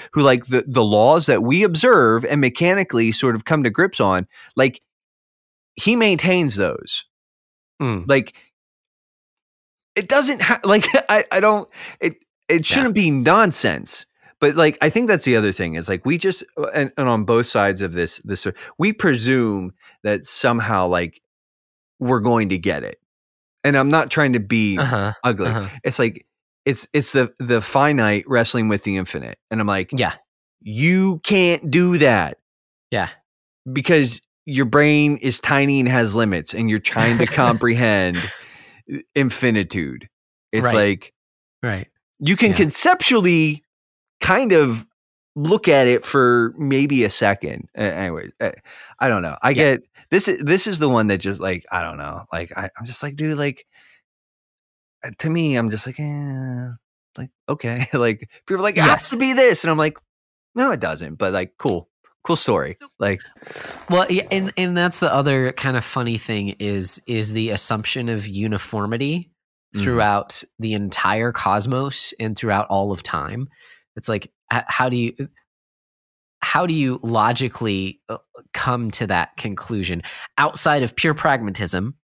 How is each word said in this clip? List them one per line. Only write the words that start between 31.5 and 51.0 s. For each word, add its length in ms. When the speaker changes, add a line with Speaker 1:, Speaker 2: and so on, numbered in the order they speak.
Speaker 1:
do 280
that." 400
Speaker 2:
Yeah. 180
Speaker 1:
Because 480
your 220
brain 520
is 200
tiny 420
and 80
has 280
limits, 380
and 140
you're 100
trying 400
to 80
Speaker 2:
<laughs> 0
Speaker 1:
comprehend 920
infinitude. 920
It's 140
Speaker 2:
Right. 80
Speaker 1:
like, 400
Speaker 2:
Right. 260
Speaker 1:
you 180
can 140
Speaker 2:
Yeah. 60
Speaker 1:
conceptually 1080
kind 320
of 340
look 340
at 180
it 180
for 540
maybe 460
a 60
second. 640
A-, 60
anyway, 500
uh, 100
I 100
don't 140
know. 200
I 80
Speaker 2:
Yeah. 40
Speaker 1:
get, 280
this 180
i-, 120
this 260
is 120
the 100
one 180